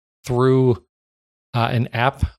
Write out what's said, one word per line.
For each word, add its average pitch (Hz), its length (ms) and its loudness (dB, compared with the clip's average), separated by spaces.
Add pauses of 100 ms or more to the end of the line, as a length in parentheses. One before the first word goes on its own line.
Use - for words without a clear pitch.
(260)
through, 131 580 0 (680)
uh, 117 180 0
an - 220 -2
app 120 320 -2 (140)